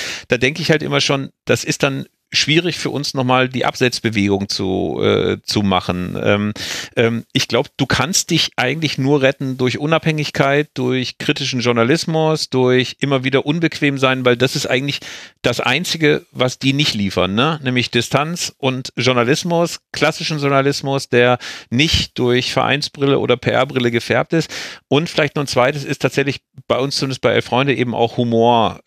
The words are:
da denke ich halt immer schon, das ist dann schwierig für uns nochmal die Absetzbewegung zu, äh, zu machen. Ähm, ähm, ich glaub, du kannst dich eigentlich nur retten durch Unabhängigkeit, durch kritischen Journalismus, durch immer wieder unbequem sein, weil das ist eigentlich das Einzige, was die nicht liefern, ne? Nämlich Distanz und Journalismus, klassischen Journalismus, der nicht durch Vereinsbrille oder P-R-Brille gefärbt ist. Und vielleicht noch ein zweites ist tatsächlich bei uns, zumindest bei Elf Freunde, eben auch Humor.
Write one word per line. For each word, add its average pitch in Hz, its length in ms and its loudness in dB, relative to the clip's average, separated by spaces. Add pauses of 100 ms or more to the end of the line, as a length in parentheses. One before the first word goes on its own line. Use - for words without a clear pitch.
(300)
da 123 80 2
denke 139 240 0
ich 156 100 0
halt 147 120 2
immer 143 180 0
schon, 139 280 -2 (160)
das - 180 0
ist - 200 -4
dann 139 220 -2 (240)
schwierig 156 480 0
für - 120 -4
uns 139 240 -6
nochmal 127 340 2
die 123 160 -4
Absetzbewegung 101 840 0
zu, 92 520 -2
äh, 98 420 2
zu - 200 0
machen. 92 580 0
Ähm, 104 320 0 (440)
ähm, 117 340 2
ich - 160 -2
glaub, 123 200 0 (100)
du 139 80 2
kannst - 460 -2
dich 160 260 0
eigentlich 139 400 -2
nur 139 240 2
retten 135 360 0
durch 127 200 0
Unabhängigkeit, 151 960 0
durch 127 460 -2
kritischen 131 420 -2
Journalismus, 156 880 0
durch 127 500 2
immer 139 240 0
wieder 131 220 0
unbequem 151 520 0
sein, 131 280 2
weil 120 100 6
das 127 220 0
ist 139 100 -4
eigentlich 135 320 -2 (420)
das 123 200 -2
Einzige, 147 720 0
was 127 260 -2
die 135 140 2
nicht 147 220 0
liefern, 95 380 0
ne? 151 300 0
Nämlich 127 280 -2
Distanz 147 680 -2
und 131 400 -4
Journalismus, 131 840 0 (140)
klassischen 156 460 -2
Journalismus, 139 680 0
der 123 320 4 (300)
nicht 139 500 0
durch 123 320 2
Vereinsbrille 135 680 0
oder 123 180 2
P-R-Brille 123 520 0
gefärbt 117 440 0
ist. 165 180 0 (380)
Und 151 200 2
vielleicht 156 280 -2
noch 147 60 -2
ein 127 40 -8
zweites 135 380 2
ist - 160 -6
tatsächlich 139 400 -2 (260)
bei 117 100 0
uns, 135 200 -2
zumindest 131 240 -4
bei 117 100 4
Elf 110 140 2
Freunde, 131 280 2
eben 123 220 -2
auch 113 220 0
Humor. 117 680 2